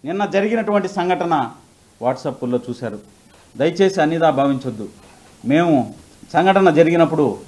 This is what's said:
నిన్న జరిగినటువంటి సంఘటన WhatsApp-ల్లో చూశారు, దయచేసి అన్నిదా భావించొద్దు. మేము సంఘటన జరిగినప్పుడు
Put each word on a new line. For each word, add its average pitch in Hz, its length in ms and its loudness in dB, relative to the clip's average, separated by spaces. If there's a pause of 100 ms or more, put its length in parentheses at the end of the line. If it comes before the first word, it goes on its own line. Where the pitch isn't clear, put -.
నిన్న 190 160 -4 (140)
జరిగినటువంటి 208 600 -2
సంఘటన 175 360 0 (680)
WhatsApp-ల్లో 127 640 -4
చూశారు, 113 320 -10 (600)
దయచేసి 175 460 0
అన్నిదా 160 340 2
భావించొద్దు. 127 480 -4 (640)
మేము 165 240 2 (600)
సంఘటన 185 340 4 (100)
జరిగినప్పుడు 160 480 4 (200)